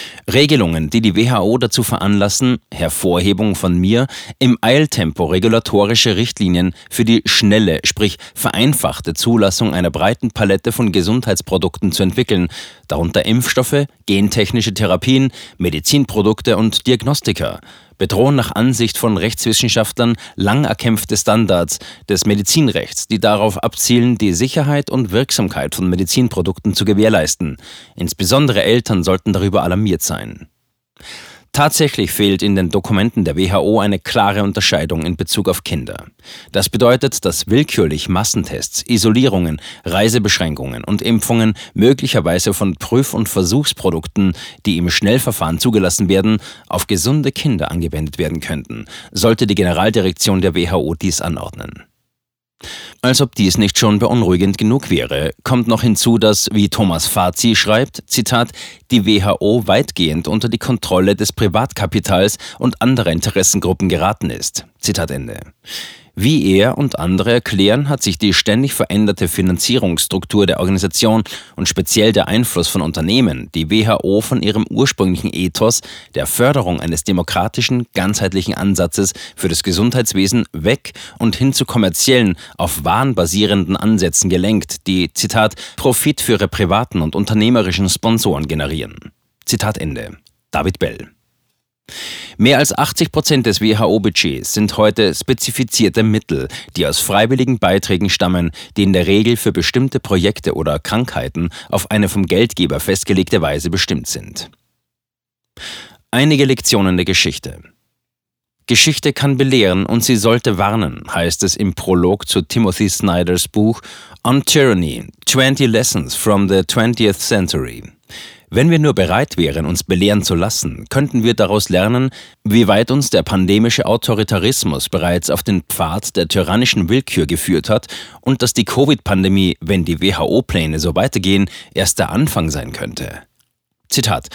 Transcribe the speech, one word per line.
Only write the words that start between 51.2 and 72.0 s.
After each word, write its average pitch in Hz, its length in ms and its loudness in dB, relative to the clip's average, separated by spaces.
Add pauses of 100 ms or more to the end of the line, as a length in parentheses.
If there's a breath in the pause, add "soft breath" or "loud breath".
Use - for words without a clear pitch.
anordnen. - 600 -10 (1200 loud breath)
Als 135 180 4
ob 135 140 0
dies 95 240 2
nicht 104 180 0
schon 107 220 4
beunruhigend 98 580 2
genug 117 320 0
wäre, 69 440 -2 (120)
kommt 123 240 0
noch 113 140 2
hinzu, 117 340 2
dass, 107 360 2
wie 104 180 2
Thomas 87 360 0
Fazi 92 480 0
schreibt, 107 520 0
Zitat, 120 440 0 (400 loud breath)
„die 113 140 4
W 104 180 4
H 101 180 2
O 107 260 0
weitgehend 87 600 0
unter 107 220 -2
die 110 100 -2
Kontrolle 95 560 0
des 107 200 -2
Privatkapitals 131 1040 0 (200 loud breath)
und - 220 -2
anderer 117 320 2
Interessengruppen 92 800 0
geraten 90 400 -2
ist.“ - 340 -8 (160)
Zitat - 300 -4
Ende. 65 300 -10 (800 loud breath)
Wie 95 380 4
er 107 220 2
und - 200 -2
andere 90 320 0
erklären, 117 600 2
hat 139 120 -2
sich 107 140 -2
die 104 160 0
ständig 123 400 0
veränderte 101 560 0
Finanzierungsstruktur 92 1160 0
der 87 140 0
Organisation 98 640 0 (320 loud breath)
und 92 120 -4
speziell - 460 2